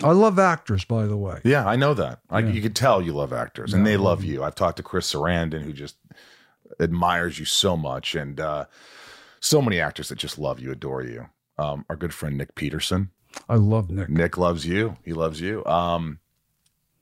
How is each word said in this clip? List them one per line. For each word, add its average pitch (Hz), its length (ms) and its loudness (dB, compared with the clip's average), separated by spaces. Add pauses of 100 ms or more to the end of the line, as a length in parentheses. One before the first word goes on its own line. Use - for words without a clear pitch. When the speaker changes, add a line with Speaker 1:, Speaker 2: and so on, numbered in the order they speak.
Speaker 1:
I 151 80 6
love 196 280 6
actors, 160 460 2
by 113 200 0
the 104 120 -2
way. 98 260 -6
Speaker 2:
Yeah, 127 240 4
I 110 80 4
know 139 180 4
that. 76 260 -2 (100)
I, 98 100 2
Speaker 1:
Yeah. 113 100 2
Speaker 2:
you 101 120 0
can 110 120 -2
tell 117 280 4
you 82 120 -2
love 71 180 -2
actors, 60 420 -6
and 98 100 6
Speaker 1:
Yeah, 107 80 6
Speaker 2:
they - 20 4
Speaker 1:
I 101 40 4
love 98 80 2
Speaker 2:
love 90 160 4
Speaker 1:
them. 98 100 -4
Speaker 2:
you. 67 120 -4
I've 73 120 -6
talked 87 220 0
to - 60 -10
Chris - 300 -4
Sarandon, 80 480 0
who 73 120 -8
just 69 240 -14 (840)
admires 87 600 2
you 78 60 -8
so 90 320 2
much, 67 380 -6
and, 71 240 -6
uh, 76 260 -4 (720)
so 151 220 2
many 104 180 2
actors 76 300 -4
that 67 80 -10
just - 220 -10
love 67 200 -4
you, 64 120 -10
adore 65 320 -6
you. 60 240 -12 (320)
Um, 73 300 -4
our 80 60 -6
good 80 180 -6
friend 71 240 -6
Nick 69 180 -8
Peterson. 92 540 -2 (380)
Speaker 1:
I 117 80 2
love 104 360 4
Nick. 92 180 -4
Speaker 2:
Nick 85 280 2
loves 85 280 2
you. 101 400 0
He 82 80 -8
loves 80 280 -2
you. 101 240 -6
Um, 85 540 0 (840)